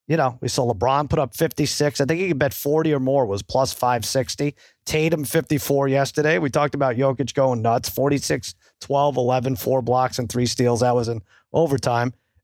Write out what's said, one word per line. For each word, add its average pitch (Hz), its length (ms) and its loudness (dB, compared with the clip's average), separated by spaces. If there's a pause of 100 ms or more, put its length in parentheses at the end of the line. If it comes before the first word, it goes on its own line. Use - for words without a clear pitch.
you 156 100 0
know, 127 220 0
we 123 100 -4
saw 123 220 0
LeBron 131 380 0
put - 80 0
up 139 180 -2
fifty-six. 147 640 0
I 139 60 2
think 160 160 0
he 196 60 -2
could 160 100 0
bet 135 160 0
forty 156 400 0
or 139 60 0
more 131 260 2
was 98 160 -2
plus 131 320 0
five 123 320 -2
sixty. 139 480 -4 (320)
Tatum 156 400 0
fifty-four 139 600 0
yesterday. 147 500 2
We 147 140 -2
talked 147 240 0
about 131 200 0
Jokic 135 380 0
going 127 300 2
nuts, 113 260 0
forty-six, 143 640 -2 (260)
twelve, 139 380 0
eleven, 127 380 0
four 127 260 0
blocks 127 380 0
and 117 100 -4
three 123 160 0
steals. 120 360 2
That 123 120 4
was 120 140 0
in 113 160 -6 (280)
overtime. 131 600 0 (300)